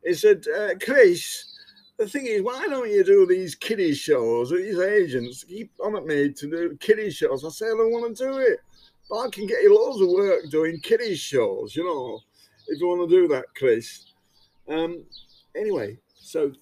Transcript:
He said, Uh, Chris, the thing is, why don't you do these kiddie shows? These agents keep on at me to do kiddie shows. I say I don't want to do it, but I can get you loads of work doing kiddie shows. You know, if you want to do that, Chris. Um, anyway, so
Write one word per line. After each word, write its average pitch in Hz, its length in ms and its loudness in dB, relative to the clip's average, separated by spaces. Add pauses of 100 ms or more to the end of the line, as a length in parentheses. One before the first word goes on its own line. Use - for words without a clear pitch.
He 175 100 -2
said, 202 340 2
Uh, 208 360 -4
Chris, 220 720 2 (400)
the 214 100 -4
thing 269 200 -8
is, 214 140 -2
why 254 260 -4
don't 262 220 -4
you 208 140 4
do 196 220 8
these 180 300 -2
kiddie 185 380 -2
shows? 123 580 0
These 185 280 -2
agents 156 640 0
keep 202 280 -16 (120)
on 240 120 -6
at 196 100 -8
me 143 260 0
to 143 180 -14
do 165 300 -6
kiddie 214 320 0
shows. 135 320 -4
I 156 60 -10
say 185 160 -10
I 220 40 -4
don't 226 220 0
want 233 240 -4
to 233 80 -8
do 269 140 -4
it, 262 220 2 (500)
but - 100 -6
I 494 100 -4
can - 180 -10
get - 160 -2
you 202 120 10
loads 220 260 2
of 190 80 4
work 185 400 2
doing 160 300 0
kiddie 226 360 0
shows. 107 600 -2
You 156 80 -6
know, 131 360 -6 (480)
if 151 120 -8
you 170 80 -2
want 175 220 -2
to 170 60 6
do 185 140 6
that, 131 160 0 (100)
Chris. 117 580 -2 (560)
Um, 165 340 -6 (520)
anyway, 151 420 -6 (160)
so 151 380 -4 (100)